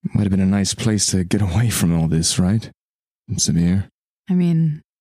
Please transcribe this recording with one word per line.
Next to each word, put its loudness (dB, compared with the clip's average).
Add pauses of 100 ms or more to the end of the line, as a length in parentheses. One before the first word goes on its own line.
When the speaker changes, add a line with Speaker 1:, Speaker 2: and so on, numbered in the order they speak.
(140)
Speaker 1:
"Might 2
have 0
been 2
a 2
nice 0
place 0
to -2
get 0
away 0
from 0
all 0
this, 0
right? 0 (600)
Samir?" 0 (400)
Speaker 2:
I 0
mean, 0 (200)